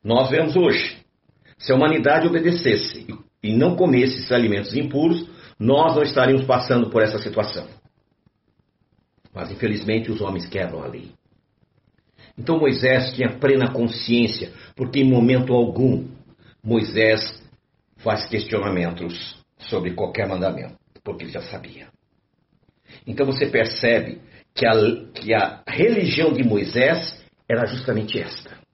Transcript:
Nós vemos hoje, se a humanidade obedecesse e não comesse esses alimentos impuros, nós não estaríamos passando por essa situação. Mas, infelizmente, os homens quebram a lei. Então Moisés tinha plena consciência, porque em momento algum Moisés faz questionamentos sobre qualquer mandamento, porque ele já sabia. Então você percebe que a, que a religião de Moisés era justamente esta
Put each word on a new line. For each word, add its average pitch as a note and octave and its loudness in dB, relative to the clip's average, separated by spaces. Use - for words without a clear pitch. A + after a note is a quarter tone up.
Nós B2 2
vemos D#3+ 0
hoje, - 2
se - -4
a C3 6
humanidade D#3 2
obedecesse E3 0
e G#2+ -2
não E3+ 4
comesse C3 2
esses - -8
alimentos A2 0
impuros, D#3 0
nós D3 4
não D3+ 4
estaríamos C3 2
passando B2 2
por A2+ 4
essa G#2+ 0
situação. G2+ -6
Mas, F2+ -12
infelizmente, A2 -2
os G2+ -6
homens F#2+ -6
quebram E2+ -6
a C2 -10
lei. - -14
Então D#3+ -2
Moisés C3 2
tinha B2 -4
plena C3+ 2
consciência, A#2 0
porque C3 -2
em C3 6
momento B2 4
algum A#2+ 2
Moisés A2 0
faz - -2
questionamentos F2+ -4
sobre F2+ -6
qualquer G2 -4
mandamento, F#2 -4
porque - -12
ele - -14
já - -10
sabia. - -18
Então C#3+ -2
você C3+ 0
percebe - 0
que B2+ 0
a, A2+ 4
que G#2+ -4
a - 0
religião E3 0
de C3+ 0
Moisés A#2+ 0
era A#2 0
justamente A2 -4
esta - -12